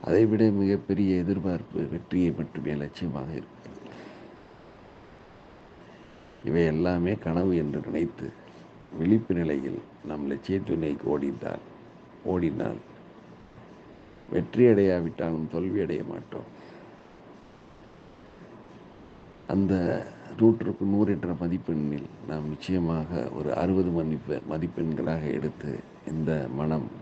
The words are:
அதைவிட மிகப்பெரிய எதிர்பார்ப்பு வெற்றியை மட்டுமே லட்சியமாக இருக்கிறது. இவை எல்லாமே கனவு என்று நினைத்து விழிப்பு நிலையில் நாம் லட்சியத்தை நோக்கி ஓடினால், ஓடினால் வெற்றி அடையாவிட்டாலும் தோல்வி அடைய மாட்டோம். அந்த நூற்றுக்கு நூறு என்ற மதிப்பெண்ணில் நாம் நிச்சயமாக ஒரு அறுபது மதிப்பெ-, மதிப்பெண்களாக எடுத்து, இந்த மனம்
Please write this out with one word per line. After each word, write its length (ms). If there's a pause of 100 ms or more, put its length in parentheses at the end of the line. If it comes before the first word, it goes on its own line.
அதைவிட 480
மிகப்பெரிய 640
எதிர்பார்ப்பு 720
வெற்றியை 440
மட்டுமே 420
லட்சியமாக 560
இருக்கிறது. 280 (2750)
இவை 220
எல்லாமே 500
கனவு 400
என்று 240
நினைத்து 460 (680)
விழிப்பு 420
நிலையில் 440 (260)
நாம் 240
லட்சியத்தை 480
நோக்கி 340
ஓடினால், 520 (600)
ஓடினால் 560 (1500)
வெற்றி 380
அடையாவிட்டாலும் 840
தோல்வி 320
அடைய 240
மாட்டோம். 460 (3000)
அந்த 240 (640)
நூற்றுக்கு 500
நூறு 260
என்ற 220
மதிப்பெண்ணில் 760 (160)
நாம் 240
நிச்சயமாக 800
ஒரு 240
அறுபது 380
மதிப்பெ-, 560
மதிப்பெண்களாக 840
எடுத்து, 400 (340)
இந்த 260 (240)
மனம் 320 (140)